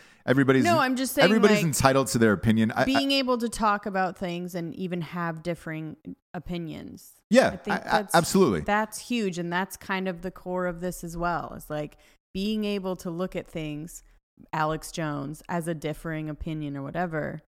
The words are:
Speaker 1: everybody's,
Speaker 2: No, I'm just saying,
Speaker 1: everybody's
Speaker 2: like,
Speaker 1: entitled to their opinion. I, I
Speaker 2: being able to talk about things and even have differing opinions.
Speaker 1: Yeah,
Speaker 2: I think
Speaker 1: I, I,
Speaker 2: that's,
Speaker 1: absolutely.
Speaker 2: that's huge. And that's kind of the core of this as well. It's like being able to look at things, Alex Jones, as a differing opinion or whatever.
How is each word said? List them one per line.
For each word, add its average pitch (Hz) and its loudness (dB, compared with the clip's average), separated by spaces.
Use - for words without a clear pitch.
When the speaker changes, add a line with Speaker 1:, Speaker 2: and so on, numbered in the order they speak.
Speaker 1:
everybody's, 131 6
Speaker 2:
No, 339 4
I'm 262 2
just 262 -2
saying, 277 6
Speaker 1:
everybody's 208 6
Speaker 2:
like, 208 2
Speaker 1:
entitled 135 4
to - 0
their 113 8
opinion. 110 4
I, - 0
I 135 2
Speaker 2:
being 277 2
able 254 2
to 233 -2
talk 208 0
about 185 -2
things 175 -6
and 170 -6
even 180 -4
have 165 -6
differing 156 -8
opinions. 170 -10
Speaker 1:
Yeah, 226 8
Speaker 2:
I - -2
think - -2
Speaker 1:
I, - -8
I, 175 0
Speaker 2:
that's, 196 0
Speaker 1:
absolutely. 160 4
Speaker 2:
that's 214 -2
huge. 208 -2
And 175 -4
that's 190 -4
kind 190 -4
of 170 -6
the 185 -8
core 180 -4
of 170 -4
this 180 -6
as 170 -10
well. 170 -4
It's - -14
like 151 -8
being 214 -2
able 196 -2
to 180 -8
look 180 -4
at 175 -6
things, 156 -8
Alex 156 -2
Jones, 147 -6
as 170 -4
a 170 -2
differing 156 -6
opinion 151 -6
or 139 -6
whatever. 156 -4